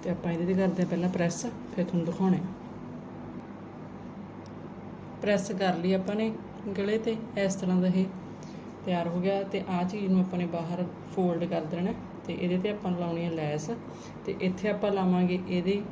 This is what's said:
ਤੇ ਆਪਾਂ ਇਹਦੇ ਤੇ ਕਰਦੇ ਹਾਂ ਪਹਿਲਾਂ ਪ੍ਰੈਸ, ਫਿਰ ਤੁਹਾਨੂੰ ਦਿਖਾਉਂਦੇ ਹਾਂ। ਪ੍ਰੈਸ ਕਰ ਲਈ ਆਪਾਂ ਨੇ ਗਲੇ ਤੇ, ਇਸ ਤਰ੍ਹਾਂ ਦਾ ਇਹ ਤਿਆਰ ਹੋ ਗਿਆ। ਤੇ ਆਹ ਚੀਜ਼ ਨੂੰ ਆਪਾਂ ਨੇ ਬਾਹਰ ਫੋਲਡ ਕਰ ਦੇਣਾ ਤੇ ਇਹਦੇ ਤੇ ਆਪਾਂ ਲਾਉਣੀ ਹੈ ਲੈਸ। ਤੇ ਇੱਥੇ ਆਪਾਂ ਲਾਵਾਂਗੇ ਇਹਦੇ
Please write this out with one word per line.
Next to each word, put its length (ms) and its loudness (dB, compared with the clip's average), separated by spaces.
ਤੇ 60 -4
ਆਪਾਂ 220 -2
ਇਹਦੇ 140 0
ਤੇ 80 2
ਕਰਦੇ 300 4
ਹਾਂ 60 2
ਪਹਿਲਾਂ 200 2
ਪ੍ਰੈਸ, 360 2
ਫਿਰ 100 2
ਤੁਹਾਨੂੰ 200 2
ਦਿਖਾਉਂਦੇ 320 4
ਹਾਂ। 80 0
ਪ੍ਰੈਸ 300 2
ਕਰ 260 2
ਲਈ 160 2
ਆਪਾਂ 220 0
ਨੇ 160 2
ਗਲੇ 200 2
ਤੇ, 180 0
ਇਸ 180 2
ਤਰ੍ਹਾਂ 260 4
ਦਾ 60 6
ਇਹ 180 6
ਤਿਆਰ 220 2
ਹੋ 140 0
ਗਿਆ। 220 2
ਤੇ 260 -2
ਆਹ 140 2
ਚੀਜ਼ 280 0
ਨੂੰ 100 8
ਆਪਾਂ 180 2
ਨੇ 80 2
ਬਾਹਰ 360 -2
ਫੋਲਡ 300 4
ਕਰ 200 0
ਦੇਣਾ 280 0
ਤੇ 80 -4
ਇਹਦੇ 240 2
ਤੇ 120 2
ਆਪਾਂ 220 -2
ਲਾਉਣੀ 340 0
ਹੈ 60 2
ਲੈਸ। 380 0
ਤੇ 140 -2
ਇੱਥੇ 300 2
ਆਪਾਂ 220 2
ਲਾਵਾਂਗੇ 560 4
ਇਹਦੇ 340 2